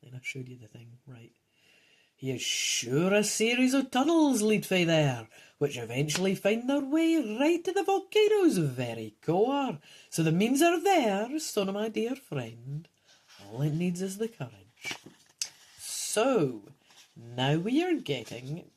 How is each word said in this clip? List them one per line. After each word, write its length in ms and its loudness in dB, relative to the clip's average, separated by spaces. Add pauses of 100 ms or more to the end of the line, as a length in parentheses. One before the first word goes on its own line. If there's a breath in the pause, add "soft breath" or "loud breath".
Then 140 -20
I 60 -12
showed 260 -10
you 100 -16
the 100 -20
thing, 300 -20 (100)
right. 240 -20 (840 soft breath)
He 160 -8
is 100 -4
sure 720 0
a 100 4
series 500 2
of 160 0
tunnels 540 4
lead 220 2
fae 180 2
there, 440 2 (300 loud breath)
which 200 -2
eventually 580 -2
find 340 -2
their 120 0
way 580 0
right 240 2
to 80 -4
the 120 0
volcano's 720 2
very 580 -4 (100)
core. 540 0 (300 loud breath)
So 120 -4
the 100 2
means 300 2
are 180 4
there, 600 2
son 300 -2
of 40 -4
my 160 -2
dear 260 -4
friend. 720 -10 (560 soft breath)
All 200 -8
it 100 0
needs 280 -2
is 180 -8
the 80 -4
courage. 680 -12 (840 loud breath)
So, 800 0 (540 soft breath)
now 400 -2
we 280 0
are 120 0
getting 720 -8 (120)